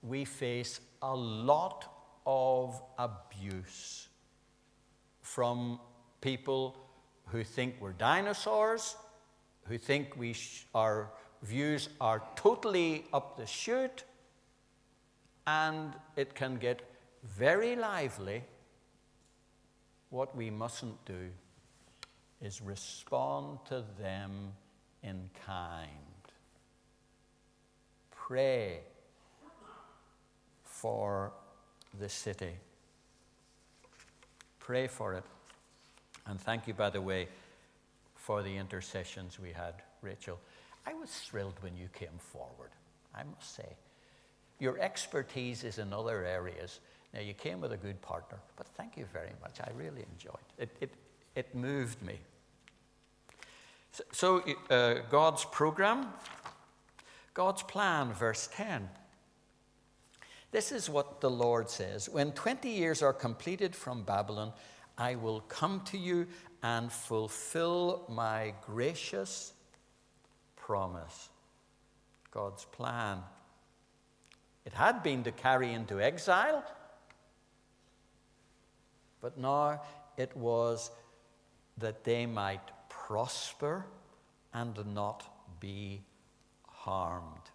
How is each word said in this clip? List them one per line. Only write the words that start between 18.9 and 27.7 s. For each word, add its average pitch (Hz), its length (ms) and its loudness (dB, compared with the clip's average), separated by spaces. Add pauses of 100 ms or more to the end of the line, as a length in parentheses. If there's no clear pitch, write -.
What 131 260 -2
we 113 140 -2
mustn't 110 560 -6
do 90 260 -8 (1120)
is 104 200 -8
respond 135 1040 -4
to 127 180 -4 (140)
them 98 560 -6 (480)
in 92 280 -8 (160)
kind. 85 440 -6 (2250)